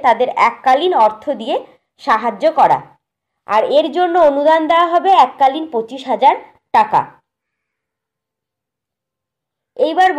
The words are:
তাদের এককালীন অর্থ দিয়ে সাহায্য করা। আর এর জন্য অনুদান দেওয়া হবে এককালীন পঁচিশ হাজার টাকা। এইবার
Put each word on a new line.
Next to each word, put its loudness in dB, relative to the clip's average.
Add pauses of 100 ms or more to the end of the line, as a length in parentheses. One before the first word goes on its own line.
তাদের 0 (180)
এককালীন -2 (120)
অর্থ -4 (180)
দিয়ে -6 (460)
সাহায্য -4 (140)
করা। 2 (680)
আর 0 (160)
এর 2
জন্য -2 (140)
অনুদান 2 (100)
দেওয়া 2
হবে 0 (140)
এককালীন -2
পঁচিশ -8
হাজার 2 (400)
টাকা। 0 (2750)
এইবার 0